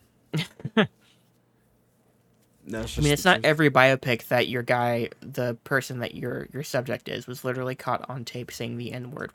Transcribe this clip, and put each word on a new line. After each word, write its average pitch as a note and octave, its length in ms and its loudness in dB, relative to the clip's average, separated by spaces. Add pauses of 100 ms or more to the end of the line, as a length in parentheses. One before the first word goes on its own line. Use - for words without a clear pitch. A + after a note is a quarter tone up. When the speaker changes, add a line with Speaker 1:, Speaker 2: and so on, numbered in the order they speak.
(340)
Speaker 1:
<laughs> - 540 0 (1800)
Speaker 2:
No, A2 140 -6
it's - 160 -6
Speaker 1:
I - 40 2
mean, D3 100 6
Speaker 2:
just - 20 6
Speaker 1:
it's C#3+ 100 0
Speaker 2:
the F#3 60 8
Speaker 1:
not F3+ 60 8
Speaker 2:
truth. A2 100 -2
Speaker 1:
every D3+ 240 6
biopic C3 600 4
that A#2+ 180 4
your A#2+ 160 -4
guy, A#2+ 460 0 (100)
the B2 360 -4 (100)
person B2+ 340 -2
that - 160 -6
your, B2+ 360 -8
your C3 120 -8
subject A#2+ 440 -4
is, - 200 -8
was B2 160 -12
literally B2+ 320 -4
caught - 340 -4
on B2+ 160 -10
tape - 260 -10
saying A#2 260 -6
the B2 140 -8
N-word B2 420 -10